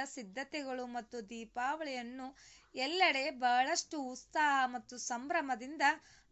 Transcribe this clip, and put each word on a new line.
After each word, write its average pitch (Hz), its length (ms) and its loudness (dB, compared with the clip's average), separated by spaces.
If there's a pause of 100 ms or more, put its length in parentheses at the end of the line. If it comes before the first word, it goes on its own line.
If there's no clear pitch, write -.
ಸಿದ್ಧತೆಗಳು 254 840 -6
ಮತ್ತು 240 420 -10
ದೀಪಾವಳಿಯನ್ನು 254 1040 -4 (400)
ಎಲ್ಲೆಡೆ 294 540 4
ಬಹಳಷ್ಟು 262 720 2
ಉತ್ಸಾಹ 269 640 2
ಮತ್ತು 247 320 -8
ಸಂಭ್ರಮದಿಂದ 269 840 -2 (500)